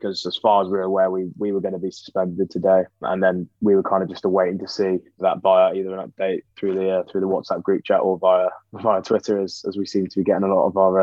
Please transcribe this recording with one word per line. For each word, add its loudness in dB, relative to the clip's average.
'cause -8
as -6
far 4
as -2
we're -2
aware, 2
we, -4
we -4
were -2
gonna -6
be -6
suspended -4
today. 2
And -2
then 0
we 4
were 2
kind 0
of -8
just -12
waiting 0
to -10
see -2
that 0
via 4
either -6
an -10
update -4
through -2
the, 0
uh, 0
through -2
the 0
WhatsApp -4
group 0
chat 2
or 0
via, 2
via 0
Twitter, -2
as, -6
as -6
we -4
seem -2
to -4
be 0
getting 2
a 0
lot 4
of -2
our, 4